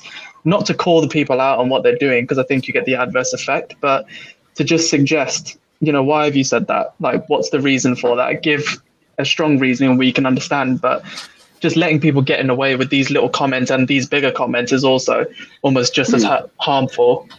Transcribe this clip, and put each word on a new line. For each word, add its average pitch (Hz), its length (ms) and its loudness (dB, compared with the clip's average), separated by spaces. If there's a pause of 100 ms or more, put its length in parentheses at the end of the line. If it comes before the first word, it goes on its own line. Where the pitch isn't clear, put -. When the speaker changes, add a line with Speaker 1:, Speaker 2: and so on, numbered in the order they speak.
(460)
Speaker 1:
not 170 220 2
to 185 60 0
call 165 280 2
the 147 80 0
people 135 320 0
out 135 180 2
on 127 80 0
what 131 160 0
they're 120 140 2
doing, 127 280 2
'cause 135 120 -2
I 131 60 2
think 135 240 -2
you 127 60 -6
get 127 120 -2
the 131 100 0
adverse 127 380 -2
effect, 139 480 -6
but 139 240 0 (500)
to 156 80 -2
just 160 260 0
suggest, 143 680 0 (240)
you 151 100 2
know, 139 120 0
"Why 151 200 2
have 147 140 0
you 135 80 2
said 117 220 0
that? - 340 -2
Like, - 260 -2
what's 143 220 -2
the 151 100 0
reason 131 380 0
for 120 180 0
that?" 127 280 -2
Give - 380 -2 (360)
a 139 80 -2
strong 151 340 2
reason 131 380 2
we 131 160 2
can 139 120 0
understand, 131 540 -2
but - 240 -2 (560)
just 165 160 0
letting 165 240 2
people 143 220 2
get 139 180 0
in 135 80 0
the 127 80 0
way 135 220 0
with 131 120 -2
these 135 220 0
little 131 180 2
comments 131 400 -2
and 131 200 2
these 135 180 0
bigger 139 240 0
comments 123 400 -2
is 135 140 2
also 120 400 2 (380)
almost 131 300 0
just 135 200 0
as 123 100 4
Speaker 2:
Mm. 104 40 2
Speaker 1:
ha-, 127 180 0 (140)
harmful 127 680 0 (120)